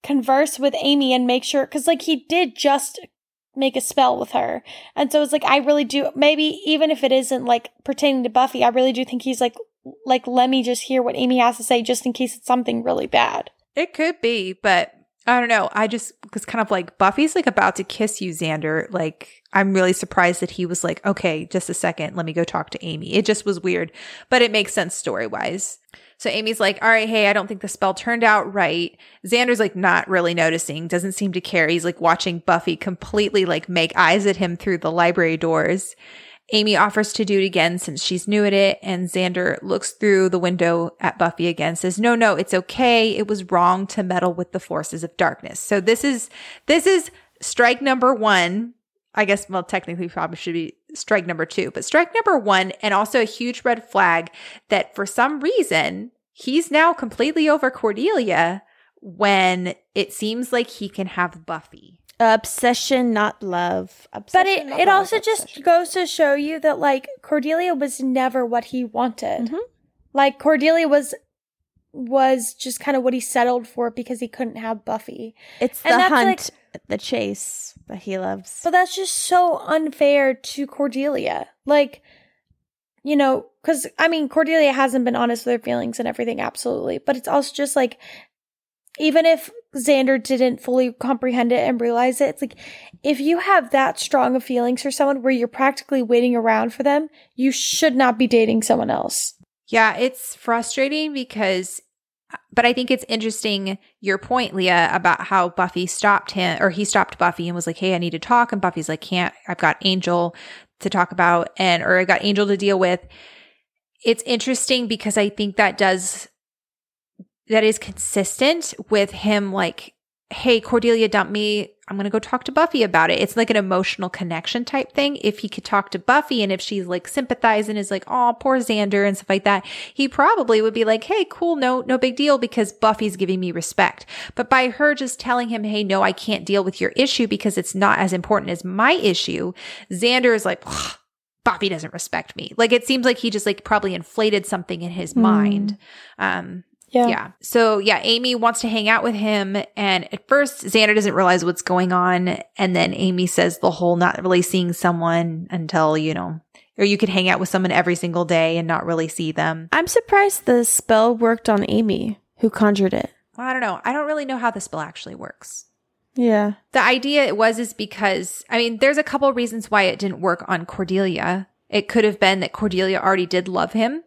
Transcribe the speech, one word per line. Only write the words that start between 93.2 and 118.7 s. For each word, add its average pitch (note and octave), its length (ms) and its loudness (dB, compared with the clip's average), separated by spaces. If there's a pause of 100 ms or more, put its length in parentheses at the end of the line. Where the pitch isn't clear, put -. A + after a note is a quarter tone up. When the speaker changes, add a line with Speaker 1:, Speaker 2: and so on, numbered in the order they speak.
Speaker 1:
you D#4+ 180 0
have E4+ 320 2
that C4 300 2
strong B3+ 340 0
of B3+ 80 -2
feelings B3 400 -2
for C#4 80 -4
someone C#4 320 0
where C4 100 2
you're A#3+ 160 0
practically C4+ 540 -2
waiting A#3+ 320 2
around A3+ 380 0
for - 100 -8
them, D4 260 2 (260)
you C4 180 2
should - 420 0
not B3 240 2
be B3+ 80 4
dating A3+ 360 4
someone - 280 0
else. - 440 -4 (340)
Speaker 2:
Yeah, A3+ 300 2
it's B3+ 360 -4
frustrating C#4 800 -2
because G#3 720 -4 (720)
but A#3+ 120 2
I A#3+ 80 4
think B3+ 180 -4
it's B3+ 180 0
interesting, G#3+ 720 -4 (220)
your G3 180 -2
point, A#3+ 360 -2
Leah, F3+ 380 4
about F3 300 2
how F#3 280 0
Buffy F3+ 360 -2
stopped - 460 0
him, F3+ 280 -2
or G3 100 2
he F#3+ 140 -4
stopped - 340 0
Buffy F3 300 0
and F3 60 -6
was F3 120 -6
like, E3 120 -6
"Hey, F#3 160 0
I F3 40 0
need E3+ 120 -2
to D#3+ 80 -8
talk." A#3+ 340 2
And G3+ 80 -4
Buffy's F3 280 -2
like, D#3 120 -6
"Can't, F3+ 320 -2 (140)
I've F3+ 120 -8
got D#3 240 2
Angel F3 520 0 (460)
to G3 100 -4
talk F#3 220 0
about," F3 440 2
and, F3 280 2
or, F#3 140 4
"I F#3 60 2
got F3+ 200 2
Angel G3+ 220 2
to G3+ 100 2
deal G3 220 0
with." F3+ 220 2 (1040)
It's A3+ 220 2
interesting B3 640 -2
because G#3+ 280 -4
I G#3 120 2
think G#3 280 -4
that G3 220 2
does, F#3+ 500 0 (1200)
that A3 160 4
is G#3+ 140 2
consistent - 960 -2 (160)